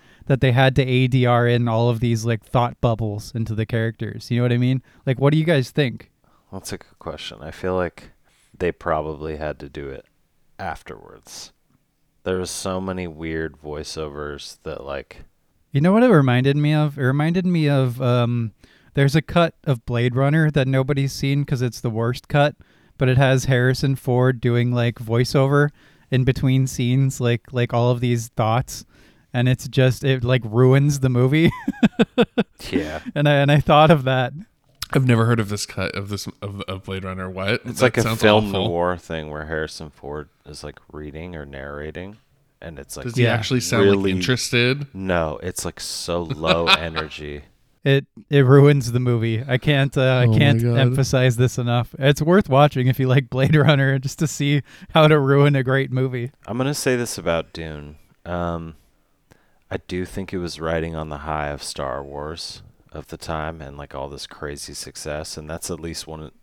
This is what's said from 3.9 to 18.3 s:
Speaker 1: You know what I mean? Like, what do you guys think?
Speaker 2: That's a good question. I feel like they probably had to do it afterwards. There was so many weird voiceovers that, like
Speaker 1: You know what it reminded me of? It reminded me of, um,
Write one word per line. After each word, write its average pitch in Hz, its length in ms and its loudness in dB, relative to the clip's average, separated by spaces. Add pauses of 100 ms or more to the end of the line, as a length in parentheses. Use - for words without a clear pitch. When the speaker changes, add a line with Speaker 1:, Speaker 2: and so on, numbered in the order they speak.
Speaker 1:
You 120 60 0
know 120 80 2
what 123 80 2
I 120 60 2
mean? 127 220 0 (260)
Like, 127 140 0
what 143 120 4
do 156 80 4
you 156 40 0
guys 147 280 0
think? - 400 -4 (400)
Speaker 2:
That's 95 200 -12
a 95 60 -10
good - 220 -20
question. - 400 -12
I 78 100 -14
feel 92 240 -6
like - 380 -6 (440)
they 87 140 -2
probably 78 680 -4
had 76 200 -8
to 71 100 -16
do 71 200 -12
it 67 160 -14 (520)
afterwards. 60 960 -16 (720)
There 92 140 -2
was 90 140 -6
so 92 280 -6
many 92 280 -6
weird 80 520 -8
voiceovers 76 1040 -12
that, 78 220 -12
like 69 400 -12 (480)
Speaker 1:
You 139 80 0
know 175 120 2
what 226 100 4
it 254 80 4
reminded 135 460 4
me 147 180 2
of? 151 240 0
It 139 40 -4
reminded 156 440 0
me 165 220 2
of, 131 320 0
um, 120 520 0 (420)